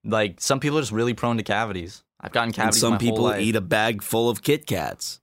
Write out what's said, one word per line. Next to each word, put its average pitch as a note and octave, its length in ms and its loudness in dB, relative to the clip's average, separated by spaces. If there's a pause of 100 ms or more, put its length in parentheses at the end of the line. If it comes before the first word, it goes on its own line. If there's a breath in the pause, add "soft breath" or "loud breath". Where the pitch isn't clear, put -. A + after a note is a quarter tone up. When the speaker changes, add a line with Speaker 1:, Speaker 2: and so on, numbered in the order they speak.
Speaker 1:
Like, G#2+ 360 0
some C3+ 180 0
people D3 200 0
are D3+ 40 2
just G#2+ 100 -6
really A#2 220 0
prone A#2+ 220 0
to A2 80 -2
cavities. G2+ 580 -4 (180)
I've - 120 -12
gotten A#2 160 2
Speaker 2:
And A2+ 60 -4
Speaker 1:
cavities A2 260 2
Speaker 2:
some A#2 120 2
Speaker 1:
my G2+ 60 2
Speaker 2:
people A2+ 200 2
Speaker 1:
whole A2+ 80 2
life. G#2 140 0
Speaker 2:
eat G#2+ 160 2
a G#2+ 40 2
bag G#2+ 420 0
full A#2 280 0
of G2+ 120 -4
Kit D3+ 240 0
Kats. - 560 -6